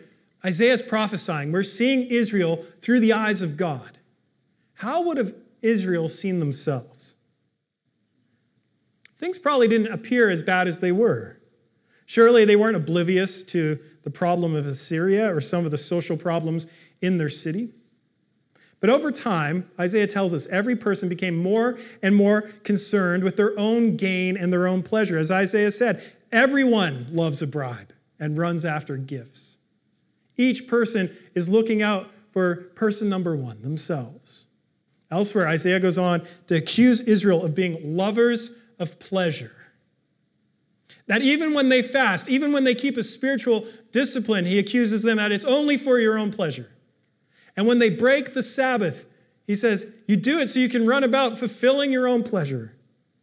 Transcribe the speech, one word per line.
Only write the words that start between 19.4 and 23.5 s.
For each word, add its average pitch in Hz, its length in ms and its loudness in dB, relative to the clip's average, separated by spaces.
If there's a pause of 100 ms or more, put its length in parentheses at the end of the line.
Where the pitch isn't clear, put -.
Isaiah 202 280 0
tells 196 260 -2
us, 143 140 -4
every 220 280 -2
person 196 320 -2
became 175 300 -4
more 226 400 0 (240)
and 196 140 4
more 202 260 4 (220)
concerned 190 600 0
with 185 120 -2
their 214 240 2